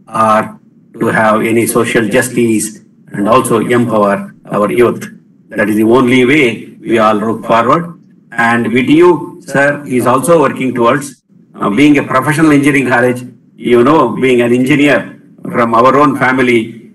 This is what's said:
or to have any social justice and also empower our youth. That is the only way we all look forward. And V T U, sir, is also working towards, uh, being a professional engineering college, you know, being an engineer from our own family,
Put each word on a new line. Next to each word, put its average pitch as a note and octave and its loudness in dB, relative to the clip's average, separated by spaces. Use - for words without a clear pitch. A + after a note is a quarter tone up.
or A2 -2
to A#2 -2
have A2 0
any A2+ 0
social A#2 0
justice A#2+ -2
and G#2 -4
also A#2+ 2
empower G#2+ -2
our G2+ -2
youth. A#2 0
That G#2+ -4
is G#2 -2
the A2 0
only B2 2
way B2+ -2
we A2+ -2
all G#2+ 2
look G#2 -6
forward. A#2 -2
And A#2 -2
V B2 0
T D3 4
U, F3 2
sir, C#3+ -2
is B2+ -2
also E3+ 2
working B2+ -2
towards, B2 -2
uh, G2 -4
being C#3+ 4
a - -2
professional D3+ 0
engineering C#3 2
college, B2 0
you A#2+ 2
know, C3+ 2
being B2 0
an A#2 0
engineer C3 0
from A#2 -2
our C3 4
own C#3+ 2
family, B2+ -2